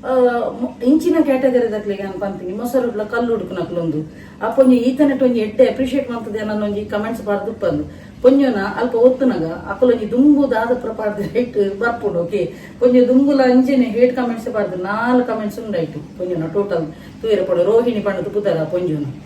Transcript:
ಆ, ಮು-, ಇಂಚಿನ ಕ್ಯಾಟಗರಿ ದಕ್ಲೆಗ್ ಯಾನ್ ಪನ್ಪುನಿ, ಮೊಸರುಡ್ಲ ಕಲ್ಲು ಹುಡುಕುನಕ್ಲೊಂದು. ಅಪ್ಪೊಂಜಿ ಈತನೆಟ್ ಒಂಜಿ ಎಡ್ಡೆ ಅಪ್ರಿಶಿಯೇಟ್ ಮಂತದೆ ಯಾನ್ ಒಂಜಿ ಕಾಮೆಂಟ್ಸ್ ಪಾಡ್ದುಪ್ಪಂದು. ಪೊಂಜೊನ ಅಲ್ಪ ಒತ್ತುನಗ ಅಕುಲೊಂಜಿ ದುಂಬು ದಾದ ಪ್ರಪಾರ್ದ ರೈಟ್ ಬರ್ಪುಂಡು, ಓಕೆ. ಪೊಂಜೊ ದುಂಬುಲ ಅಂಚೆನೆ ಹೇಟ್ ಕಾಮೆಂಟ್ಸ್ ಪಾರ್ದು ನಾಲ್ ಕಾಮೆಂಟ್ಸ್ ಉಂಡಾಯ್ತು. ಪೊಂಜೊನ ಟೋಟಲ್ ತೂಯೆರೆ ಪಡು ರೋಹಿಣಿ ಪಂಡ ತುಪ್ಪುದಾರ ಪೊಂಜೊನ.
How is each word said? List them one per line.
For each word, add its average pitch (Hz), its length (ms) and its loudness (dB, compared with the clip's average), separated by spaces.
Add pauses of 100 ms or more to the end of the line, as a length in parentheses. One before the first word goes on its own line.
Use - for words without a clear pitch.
ಆ, 254 80 -2 (360)
ಮು-, - 360 -8
ಇಂಚಿನ 320 360 4
ಕ್ಯಾಟಗರಿ 254 500 2
ದಕ್ಲೆಗ್ 202 300 -4
ಯಾನ್ 190 200 -8
ಪನ್ಪುನಿ, 190 320 -6
ಮೊಸರುಡ್ಲ 240 500 -2
ಕಲ್ಲು 233 300 -2
ಹುಡುಕುನಕ್ಲೊಂದು. 170 640 -4 (480)
ಅಪ್ಪೊಂಜಿ 254 320 4
ಈತನೆಟ್ 262 460 2
ಒಂಜಿ 240 160 2
ಎಡ್ಡೆ 214 260 4
ಅಪ್ರಿಶಿಯೇಟ್ 254 460 -2
ಮಂತದೆ 220 260 -8
ಯಾನ್ 208 260 -4
ಒಂಜಿ 208 220 -4
ಕಾಮೆಂಟ್ಸ್ 214 400 -4
ಪಾಡ್ದುಪ್ಪಂದು. 196 580 -2 (380)
ಪೊಂಜೊನ 262 340 6
ಅಲ್ಪ 220 400 -4
ಒತ್ತುನಗ 240 560 4
ಅಕುಲೊಂಜಿ 214 600 0
ದುಂಬು 277 400 4
ದಾದ 240 300 0
ಪ್ರಪಾರ್ದ 214 540 -6
ರೈಟ್ 202 440 -2
ಬರ್ಪುಂಡು, 208 400 -2
ಓಕೆ. 180 340 -4 (260)
ಪೊಂಜೊ 247 280 6
ದುಂಬುಲ 269 340 4
ಅಂಚೆನೆ 254 440 4
ಹೇಟ್ 240 300 2
ಕಾಮೆಂಟ್ಸ್ 240 380 -4
ಪಾರ್ದು 196 220 -4
ನಾಲ್ 226 480 0
ಕಾಮೆಂಟ್ಸ್ 220 360 -6
ಉಂಡಾಯ್ತು. 180 580 -8
ಪೊಂಜೊನ 175 360 -4
ಟೋಟಲ್ 190 400 -2 (280)
ತೂಯೆರೆ 202 240 0
ಪಡು 175 180 0
ರೋಹಿಣಿ 226 360 2
ಪಂಡ 190 160 -2
ತುಪ್ಪುದಾರ 190 480 -2
ಪೊಂಜೊನ. 156 420 -2 (200)